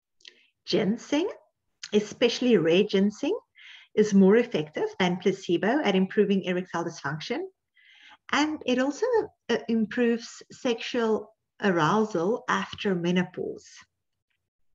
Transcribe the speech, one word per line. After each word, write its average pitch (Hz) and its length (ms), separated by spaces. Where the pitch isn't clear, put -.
Ginseng, 240 640
especially 233 640
rare 170 260
ginseng, 208 560
is 208 180
more 196 220
effective 240 540
than 180 200
placebo 185 680
at 196 100
improving 190 480
erectile 180 420
dysfunction. 165 580
And 302 340
it 254 140
also, 285 260
uh, 226 100
improves 233 840
sexual 226 840
arousal 190 880
after 190 480
menopause. 180 720